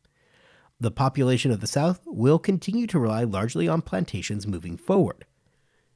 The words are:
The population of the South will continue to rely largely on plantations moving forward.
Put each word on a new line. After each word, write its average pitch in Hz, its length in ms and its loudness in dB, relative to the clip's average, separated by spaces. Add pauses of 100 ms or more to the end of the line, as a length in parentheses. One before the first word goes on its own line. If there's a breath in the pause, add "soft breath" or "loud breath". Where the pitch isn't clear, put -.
(800 soft breath)
The 117 120 -2
population 131 640 2
of 101 80 -2
the 104 80 -8
South 165 360 0
will 156 360 4
continue 208 480 -2
to 170 100 0
rely 113 240 0
largely 117 460 0
on 160 140 0
plantations 104 640 -6
moving 87 300 -6
forward. - 480 0 (720)